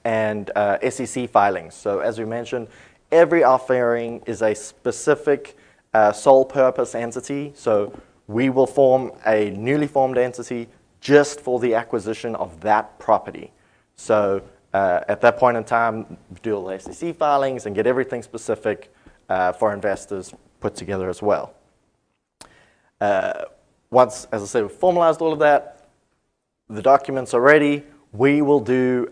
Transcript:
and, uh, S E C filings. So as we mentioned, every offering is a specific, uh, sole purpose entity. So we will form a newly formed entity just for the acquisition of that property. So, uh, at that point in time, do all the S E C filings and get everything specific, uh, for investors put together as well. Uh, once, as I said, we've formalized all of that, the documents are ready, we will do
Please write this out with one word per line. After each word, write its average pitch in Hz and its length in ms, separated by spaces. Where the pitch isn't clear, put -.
and, 107 500
uh, 101 260
S 127 200
E 123 40
C 123 220
filings. 98 480
So 101 240
as 104 180
we 113 60
mentioned, 117 460
every 165 320
offering 120 840
is 110 160
a 110 140
specific, - 1000
uh, 107 200
sole 135 320
purpose 131 500
entity. 127 600
So 104 380
we 117 220
will 131 160
form 131 460
a 107 260
newly 131 360
formed 131 300
entity 120 520
just 143 400
for 123 180
the 117 160
acquisition 113 600
of 82 260
that 107 380
property. 95 520
So, 101 440
uh, 95 360
at 101 120
that 117 160
point 120 200
in 113 80
time, 113 520
do 110 140
all 95 120
the 95 80
S 95 120
E 90 60
C 170 180
filings 139 540
and 104 100
get 104 100
everything 127 380
specific, - 680
uh, 92 240
for 104 220
investors 98 600
put 104 160
together 95 340
as 87 120
well. 101 320
Uh, 101 420
once, 123 420
as 110 100
I 101 40
said, 110 180
we've 101 80
formalized 170 480
all 165 140
of 147 60
that, 147 500
the 107 120
documents 135 520
are 120 80
ready, 147 420
we 139 280
will 143 200
do 127 500